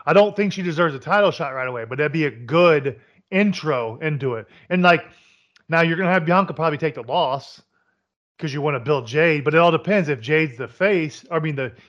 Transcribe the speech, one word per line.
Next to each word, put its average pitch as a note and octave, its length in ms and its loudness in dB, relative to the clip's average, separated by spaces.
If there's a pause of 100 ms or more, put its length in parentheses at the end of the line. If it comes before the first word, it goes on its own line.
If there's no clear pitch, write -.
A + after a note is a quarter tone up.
I D3 80 2
don't G3+ 200 6
think G3+ 200 -2
she G3 80 -8
deserves E3 320 0
a C3 40 -10
title G3 340 0
shot D3 180 -8
right C3 180 -6
away, A#2+ 160 -8
but B2 140 -6
that'd D3+ 140 0
be D#3 120 0
a C#3+ 60 0
good C#3 680 2 (320)
intro D3+ 680 -2
into C#3+ 380 -4
it. G#2+ 100 -12 (240)
And, F3+ 120 0
like, F3 220 4 (640)
now E3 140 2
you're E3 140 0
gonna F3+ 160 0
have F#3 120 0
Bianca F3 300 0
probably D#3 240 -2
take D#3 160 -4
the B2+ 80 -12
loss C#3 600 -4 (760)
'cause D3 160 -6
you D3 80 -6
wanna C#3+ 180 -2
build B2 260 -2
Jade, D3+ 380 0
but D3+ 100 0
it D#3+ 40 4
all E3+ 120 6
depends. E3+ 380 0
If C3+ 120 -4
Jade's D3 360 0
the A#2+ 120 -8
face, F3+ 640 -2
I E3 100 -2
mean, D#3 160 -4
the C3 160 -6 (160)